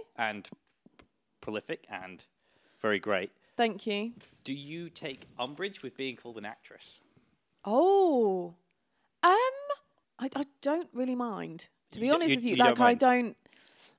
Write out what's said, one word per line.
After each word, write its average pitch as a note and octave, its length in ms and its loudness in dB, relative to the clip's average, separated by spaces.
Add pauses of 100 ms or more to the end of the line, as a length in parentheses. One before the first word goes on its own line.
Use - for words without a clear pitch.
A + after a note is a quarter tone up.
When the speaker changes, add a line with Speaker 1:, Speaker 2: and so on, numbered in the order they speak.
(160)
Speaker 1:
And G#2 320 -6 (920)
prolific G#2+ 500 -10
and F#2 340 -14 (560)
very G#2+ 180 0
great. G2 340 -2 (240)
Speaker 2:
Thank A3 300 -2
you. G#3+ 260 -4 (320)
Speaker 1:
Do C3+ 100 -6
you D#3 360 -12
take D3 360 -12 (120)
umbrage D3 440 -8
with B2+ 140 -12
being C3 200 -6
called A2+ 220 -16
an G#2 60 -12
actress? - 560 -16 (640)
Speaker 2:
Oh. A#3+ 920 4 (680)
Um, F4 100 6 (840)
I, C4 180 -6
I C#4 80 -2 (160)
don't D#4 320 -2
really B3+ 220 -2
mind. F3 540 -6 (240)
To A3 80 -10
be A#3 60 0
Speaker 1:
You C#4 60 4
d-, - 40 6
Speaker 2:
honest E4 140 2
Speaker 1:
you, C4+ 60 2
Speaker 2:
with A#3+ 80 -4
you, A#3+ 60 0
Speaker 1:
you G3 60 0
Speaker 2:
like, B3 140 8
Speaker 1:
don't A#3+ 80 2
mind? A#3+ 260 6
Speaker 2:
I B3 180 6
don't, A3+ 140 -6 (640)